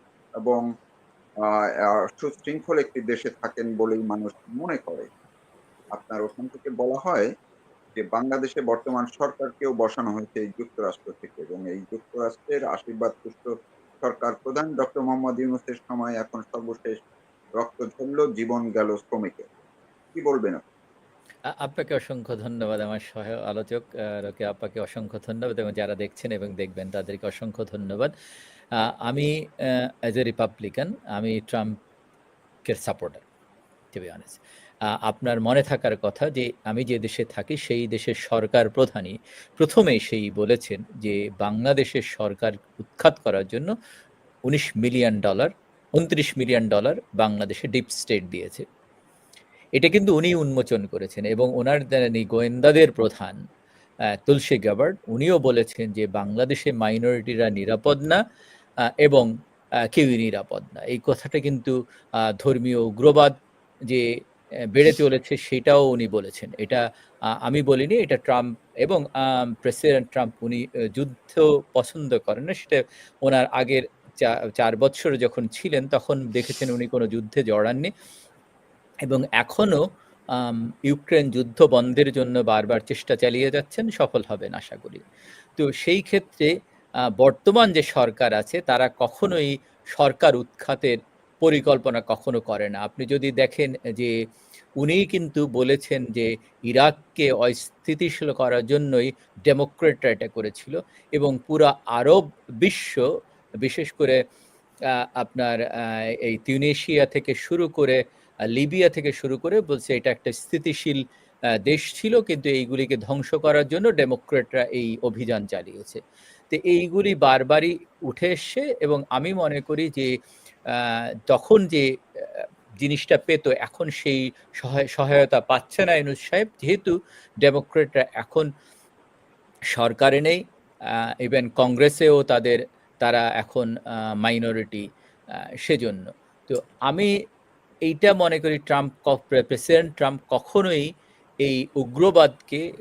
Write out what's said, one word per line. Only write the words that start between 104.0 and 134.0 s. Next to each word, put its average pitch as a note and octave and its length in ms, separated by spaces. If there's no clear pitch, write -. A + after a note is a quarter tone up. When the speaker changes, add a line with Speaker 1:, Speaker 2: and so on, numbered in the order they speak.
Speaker 2:
আহ, - 880
আপনার, A#2+ 480
আহ, A2+ 400
এই A2+ 180
তিউনিসিয়া C#3+ 680
থেকে - 280
শুরু E3+ 340
করে, C3 360
আহ, - 420
লিবিয়া D3 420
থেকে D3 240
শুরু C3 260
করে F3+ 220
বলছে C#3+ 360
এটা A#2+ 140
একটা A#2+ 220
স্থিতিশীল, D3 720
আহ, A#2 160
দেশ C#3+ 360
ছিল, A3+ 260
কিন্তু D3+ 280
এইগুলিকে C3 480
ধ্বংস A#2+ 380
করার D3+ 340
জন্য F#3+ 280
ডেমোক্র্যাটরা B2+ 680
এই A#2 380
অভিযান A2 440
চালিয়েছে। G2 540
তো D#3 140
এইগুলি F3+ 500
বারবারই D3 640
উঠে - 300
এসছে, C4+ 480
এবং D3 300
আমি D3 240
মনে D3+ 260
করি D3+ 340
যে, B2+ 240
আহ, A#2 640
তখন F#3+ 400
যে, C#3 300
আহ, - 300
জিনিসটা C#3+ 400
পেত, D3+ 300
এখন C3 420
সেই C3+ 400
সহায়-, C3+ 340
সহায়তা C#3 540
পাচ্ছে C3 460
না E3+ 100
ইউনূস C#3+ 240
সাহেব, G#3 280
যেহেতু F3+ 400
ডেমোক্র্যাটরা C#3+ 640
এখন D3 380
সরকারে B2+ 580
নেই, E3 240
আহ, A#2 420
even B2 320
কংগ্রেসেও C#3+ 680
তাদের, A#2+ 440
তারা A#2 320
এখন, A2+ 540
আহ, A2 300